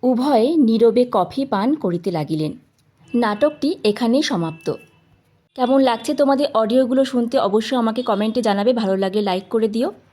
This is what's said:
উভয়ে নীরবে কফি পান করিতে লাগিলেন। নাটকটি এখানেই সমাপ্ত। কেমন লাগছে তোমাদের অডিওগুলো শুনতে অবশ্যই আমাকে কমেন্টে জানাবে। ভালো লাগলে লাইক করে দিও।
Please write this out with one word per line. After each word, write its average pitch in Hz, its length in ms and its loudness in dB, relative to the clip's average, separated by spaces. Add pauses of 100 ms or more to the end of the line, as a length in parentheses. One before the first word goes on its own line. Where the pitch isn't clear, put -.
উভয়ে 254 540 2
নীরবে 226 540 4
কফি 214 340 -2
পান 226 280 0
করিতে 180 380 -4
লাগিলেন। 156 420 -4 (640)
নাটকটি 269 680 0
এখানেই 226 380 0
সমাপ্ত। 165 520 -4 (800)
কেমন 262 260 2
লাগছে 247 320 0
তোমাদের 277 400 2
অডিওগুলো 254 520 2
শুনতে 240 320 -2
অবশ্যই 220 400 0
আমাকে 226 260 -2
কমেন্টে 220 380 -2
জানাবে। 208 320 0
ভালো 196 240 0
লাগলে 196 240 -2
লাইক 190 280 -2
করে 226 180 0
দিও। 226 240 -2 (220)